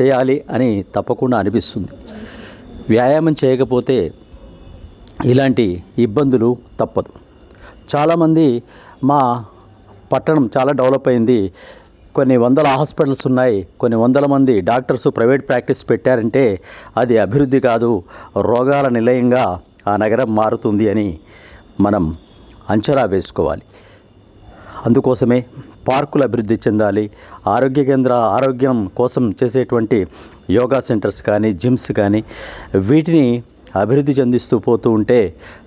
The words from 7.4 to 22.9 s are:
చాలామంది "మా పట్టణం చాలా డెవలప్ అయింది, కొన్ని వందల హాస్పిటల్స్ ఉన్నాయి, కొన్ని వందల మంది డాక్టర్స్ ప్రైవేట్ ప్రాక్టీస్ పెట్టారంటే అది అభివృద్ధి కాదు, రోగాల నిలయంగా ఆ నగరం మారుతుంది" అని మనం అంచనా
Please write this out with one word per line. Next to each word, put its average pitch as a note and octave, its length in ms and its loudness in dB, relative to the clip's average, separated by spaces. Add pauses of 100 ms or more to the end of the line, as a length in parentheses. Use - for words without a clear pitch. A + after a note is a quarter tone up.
చాలామంది D#3+ 680 2 (420)
"మా B2+ 400 0 (680)
పట్టణం C3+ 460 0
చాలా C3+ 140 2
డెవలప్ C3 360 0
అయింది, A#2 440 2 (640)
కొన్ని C3 220 2
వందల B2 300 2
హాస్పిటల్స్ C#3 600 -2
ఉన్నాయి, B2+ 420 0 (120)
కొన్ని A#2 180 0
వందల C3 280 2
మంది C3+ 340 2
డాక్టర్స్ B2+ 480 -2
ప్రైవేట్ C3 400 0
ప్రాక్టీస్ C3 420 -2
పెట్టారంటే A#2 680 0 (360)
అది A#2 220 2
అభివృద్ధి B2+ 420 2
కాదు, A#2 420 0 (380)
రోగాల B2+ 480 0
నిలయంగా A#2+ 720 0 (280)
ఆ G#2 80 2
నగరం A2 380 0
మారుతుంది" A2 560 0
అని G2+ 280 -4 (640)
మనం F#2+ 360 0 (540)
అంచనా A#2+ 340 0